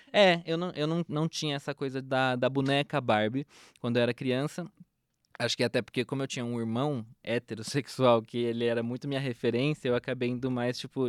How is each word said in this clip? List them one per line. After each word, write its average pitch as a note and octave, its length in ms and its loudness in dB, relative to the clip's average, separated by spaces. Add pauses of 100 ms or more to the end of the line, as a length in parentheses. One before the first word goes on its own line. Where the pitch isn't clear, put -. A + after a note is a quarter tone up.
(120)
É, F#3 320 6
eu E3 120 -2
não, F3+ 140 -2
eu D3+ 160 -2
não, E3 220 0
não D#3 200 0
tinha D3 280 -4
essa C#3+ 180 -6
coisa C3+ 260 -6
da, C3 360 0
da B2 120 4
boneca C#3 520 0
Barbie A#2 460 2 (340)
quando A#2+ 160 0
eu A#2+ 60 4
era A#2+ 120 2
criança. C#3 560 -4 (680)
Acho A#2+ 180 -2
que B2+ 80 0
até A#2+ 160 0
porque, A#2+ 240 -2
como C3+ 180 -6
eu C3+ 40 -4
tinha B2+ 180 -6
um A#2+ 160 -4
irmão A#2 460 -2 (180)
heterossexual, A#2+ 960 2
que A2+ 160 -8
ele A#2 300 0
era A#2 160 2
muito A#2+ 260 -6
minha C#3 120 -2
referência, C3 680 0
eu A#2+ 60 4
acabei B2 340 -2
indo B2+ 220 -2
mais, B2 280 -2
tipo, C3 300 -2